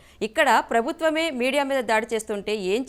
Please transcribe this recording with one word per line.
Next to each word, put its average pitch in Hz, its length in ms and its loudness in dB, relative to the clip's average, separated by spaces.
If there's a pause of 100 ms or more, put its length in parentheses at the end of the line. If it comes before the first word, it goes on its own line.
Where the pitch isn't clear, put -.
(220)
ఇక్కడ 240 480 2
ప్రభుత్వమే 320 600 0
మీడియా 262 340 0
మీద 269 200 -2
దాడి 220 280 0
చేస్తుంటే 214 440 -4
ఏం 208 320 -2